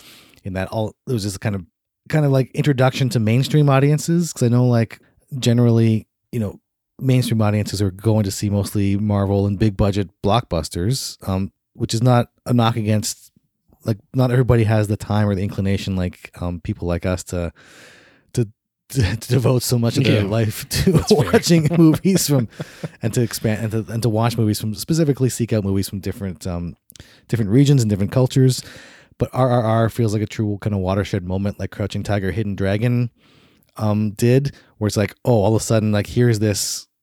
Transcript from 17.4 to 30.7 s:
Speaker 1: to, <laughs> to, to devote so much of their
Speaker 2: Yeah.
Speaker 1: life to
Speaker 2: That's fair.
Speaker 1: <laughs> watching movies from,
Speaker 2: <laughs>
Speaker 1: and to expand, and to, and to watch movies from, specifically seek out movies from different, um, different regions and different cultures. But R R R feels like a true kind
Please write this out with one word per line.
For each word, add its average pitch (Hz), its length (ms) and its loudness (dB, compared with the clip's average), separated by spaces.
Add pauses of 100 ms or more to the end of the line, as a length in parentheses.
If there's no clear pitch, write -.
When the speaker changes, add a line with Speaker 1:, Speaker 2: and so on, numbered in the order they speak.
Speaker 1:
to, 123 100 0 (260)
<laughs> - 200 -20
to, 107 280 -2
to - 120 -12
devote 123 320 2
so - 160 -2
much 117 200 0
of 139 60 2
their 107 200 2
Speaker 2:
Yeah. 98 40 -2
Speaker 1:
life 107 420 -2
to - 240 0
Speaker 2:
That's - 200 4
fair. 208 40 4
Speaker 1:
<laughs> - 160 0
watching 165 340 4 (100)
movies 170 500 4
from, 131 220 2 (260)
Speaker 2:
<laughs> - 260 -14
Speaker 1:
and 110 120 -2
to 131 80 0
expand, 110 520 -4
and 110 140 -4
to, 107 60 -10
and 113 100 -4
to 117 60 2
watch 113 280 0
movies 107 220 0
from, 107 140 -6
specifically 143 560 0
seek - 240 -4
out 110 100 0
movies 98 240 -2
from 101 120 -10
different, 92 480 -10
um, 87 280 -8 (540)
different 107 220 -2
regions 139 300 4
and 110 80 0
different 101 220 0
cultures. 131 500 2 (580)
But 117 120 -4
R 131 180 0
R 123 140 2
R 113 260 2
feels 113 240 -2
like 107 100 0
a - 20 -4
true 104 340 -4
kind 104 140 -4